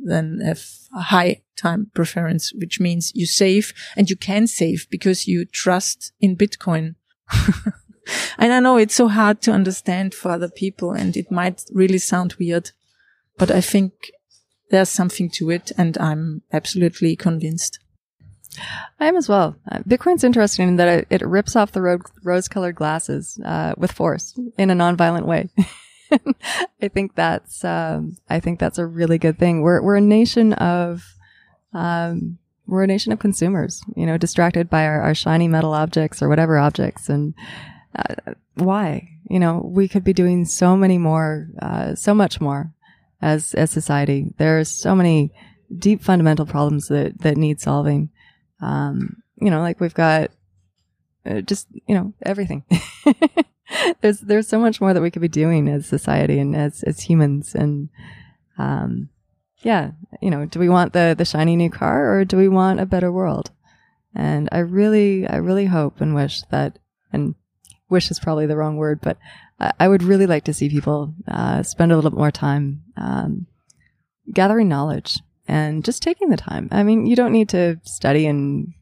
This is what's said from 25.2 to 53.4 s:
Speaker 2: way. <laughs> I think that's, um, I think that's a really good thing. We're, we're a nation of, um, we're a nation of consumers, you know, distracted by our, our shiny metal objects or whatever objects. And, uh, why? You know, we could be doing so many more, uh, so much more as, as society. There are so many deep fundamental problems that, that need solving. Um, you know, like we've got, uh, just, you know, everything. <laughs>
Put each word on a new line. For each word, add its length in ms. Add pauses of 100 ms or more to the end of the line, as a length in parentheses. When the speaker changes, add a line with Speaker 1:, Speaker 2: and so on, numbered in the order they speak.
Speaker 2:
way. 220 (640)
<laughs> 20 (680)
I 80
think 280
that's, 480
um, 520 (140)
I 80
think 220
that's 180
a 80
really 320
good 200
thing. 240
We're, 200
we're 140
a 40
nation 520
of, 520 (720)
um, 640 (280)
we're 180
a 20
nation 260
of 60
consumers, 640 (140)
you 100
know, 100
distracted 540
by 160
our, 160
our 120
shiny 340
metal 260
objects 480
or 60
whatever 300
objects. 500
And, 260 (600)
uh, 380 (200)
why? 540 (200)
You 120
know, 240
we 240
could 160
be 80
doing 320
so 320
many 220
more, 500 (120)
uh, 340
so 200
much 260
more 320 (480)
as, 340
as 160
society. 680
There 220
are 40
so 300
many 380 (440)
deep 260
fundamental 440
problems 420
that, 320
that 160
need 240
solving. 500 (500)
Um, 600 (180)
you 100
know, 100
like 200
we've 140
got, 360 (960)
uh, 160
just, 260 (200)
you 80
know, 180 (100)
everything. 460
<laughs> 60 (1300)